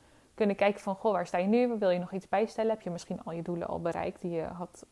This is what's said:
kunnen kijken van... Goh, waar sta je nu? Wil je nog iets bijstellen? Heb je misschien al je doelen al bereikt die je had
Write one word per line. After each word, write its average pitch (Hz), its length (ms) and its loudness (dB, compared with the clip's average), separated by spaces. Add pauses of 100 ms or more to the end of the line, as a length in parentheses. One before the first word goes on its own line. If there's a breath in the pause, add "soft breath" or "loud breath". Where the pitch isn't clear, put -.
(340 soft breath)
kunnen 202 220 2
kijken 202 260 2
van... 196 140 -2
Goh, 220 160 0
waar 175 160 0
sta 180 100 -2
je 180 100 2
nu? 240 300 4
Wil 202 120 4
je 180 100 4
nog 180 120 -6
iets 190 180 -8
bijstellen? 220 420 2
Heb 220 100 -2
je - 80 -6
misschien 175 340 -8
al 170 80 -8
je 170 100 -6
doelen 170 260 -4
al - 140 -4
bereikt 165 400 -4
die 175 100 -4
je 165 120 -2
had - 480 -10